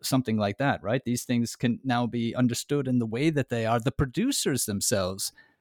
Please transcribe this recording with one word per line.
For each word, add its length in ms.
something 360
like 220
that, 220
right? 220
These 220
things 320
can 260
now 240
be 260
understood 540
in 120
the 60
way 240
that 200
they 160
are. 120
The 140
producers 720
themselves 720